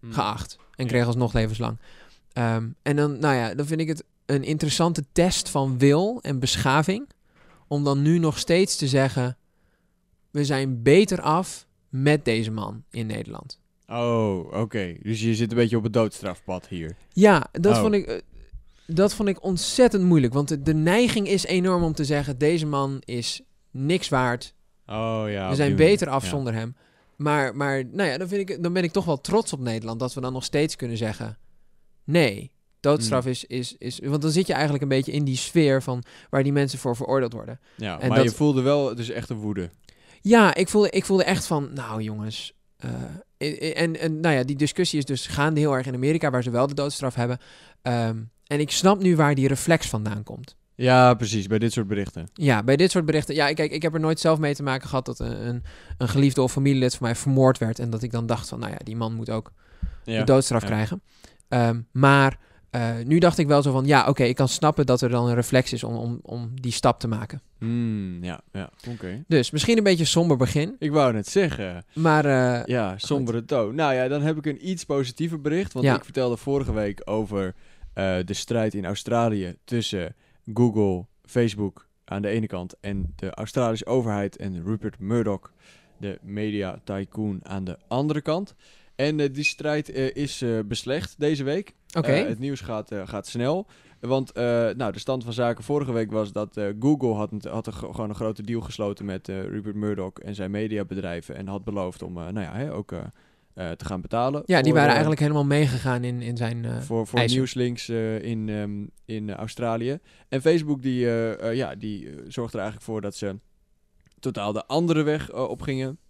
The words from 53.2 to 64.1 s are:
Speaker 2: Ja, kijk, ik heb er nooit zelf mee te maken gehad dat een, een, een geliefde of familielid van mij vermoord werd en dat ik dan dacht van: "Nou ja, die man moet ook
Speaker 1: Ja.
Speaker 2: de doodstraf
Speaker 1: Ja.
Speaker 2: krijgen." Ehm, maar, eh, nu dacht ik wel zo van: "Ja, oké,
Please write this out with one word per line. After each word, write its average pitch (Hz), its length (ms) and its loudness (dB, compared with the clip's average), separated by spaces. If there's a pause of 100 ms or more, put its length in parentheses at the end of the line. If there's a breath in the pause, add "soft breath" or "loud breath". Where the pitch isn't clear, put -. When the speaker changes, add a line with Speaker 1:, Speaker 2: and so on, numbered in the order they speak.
Speaker 2:
Ja, 147 180 2
kijk, 151 200 -2
ik 156 100 -4
heb 160 120 0
er 160 60 0
nooit 160 200 0
zelf 160 180 4
mee 147 160 0
te 143 80 -8
maken 131 260 -4
gehad 131 180 -2
dat 120 120 -8
een, 117 300 -6
een, 120 140 -6 (360 loud breath)
een 123 100 0
geliefde 139 340 4
of 127 100 2
familielid 135 440 2
van 127 100 -4
mij 117 100 0
vermoord 131 420 4
werd 113 200 -2
en 120 120 -4
dat 113 120 -4
ik 123 80 -6
dan 117 160 -4
dacht 117 220 -2
van: 120 100 -10
"Nou 107 140 -8
ja, - 120 -10
die 110 120 -10
man 113 180 -4
moet 113 160 -6
ook 110 220 -6 (520 loud breath)
Speaker 1:
Ja. 113 140 -2
Speaker 2:
de 110 60 2
doodstraf 131 380 4
Speaker 1:
Ja. 101 60 -8
Speaker 2:
krijgen." 110 340 -2 (460 soft breath)
Ehm, 117 320 2 (120)
maar, 139 460 6 (320 soft breath)
eh, 117 220 -2 (120)
nu 151 140 4
dacht 170 200 6
ik 156 80 2
wel 143 160 6
zo 135 100 2
van: 131 140 2
"Ja, 139 220 6
oké, 139 160 2